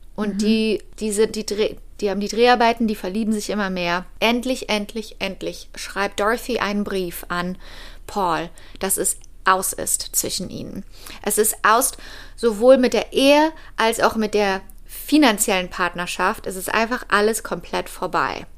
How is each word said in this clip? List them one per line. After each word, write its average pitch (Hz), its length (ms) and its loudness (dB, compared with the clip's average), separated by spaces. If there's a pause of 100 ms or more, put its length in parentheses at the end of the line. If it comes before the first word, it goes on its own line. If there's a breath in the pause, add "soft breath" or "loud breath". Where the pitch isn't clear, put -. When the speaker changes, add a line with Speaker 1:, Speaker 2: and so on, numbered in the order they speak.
(160)
Speaker 1:
und 202 180 -4
Speaker 2:
Mhm. 190 60 -4
Speaker 1:
die, 220 440 2 (160)
die 214 120 -2
sind, 220 240 2
die 214 100 -6
Dreh-, 208 300 -2 (260)
die 208 80 0
haben 190 100 -2
die 202 80 -2
Dreharbeiten, 233 600 4
die 214 80 -2
verlieben 208 360 -2
sich 208 200 -2
immer 196 180 -2
mehr. 180 360 -2 (140)
Endlich, 240 500 0
endlich, 214 500 -6
endlich 180 560 -8
schreibt - 440 -4
Dorothy 226 380 0
einen 202 260 -2
Brief 190 440 -4
an 175 320 -4 (480 loud breath)
Paul, 170 420 -2 (300 loud breath)
dass 190 180 -2
es - 200 -2 (280)
aus 190 260 4
ist - 440 -4
zwischen - 340 -2
ihnen. - 340 -10 (380 loud breath)
Es 208 160 0
ist 208 240 2
aus, 226 300 6 (440 loud breath)
sowohl 240 440 6
mit 240 140 4
der - 200 -2
Ehe 285 380 6 (260 loud breath)
als 226 220 2
auch 220 160 4
mit 214 180 -2
der 196 280 2 (260)
finanziellen 208 800 4
Partnerschaft. 180 800 -2
Es 190 80 -6
ist 185 180 -6
einfach 226 360 0
alles 208 340 2
komplett 180 440 -6
vorbei. 165 600 -4 (100)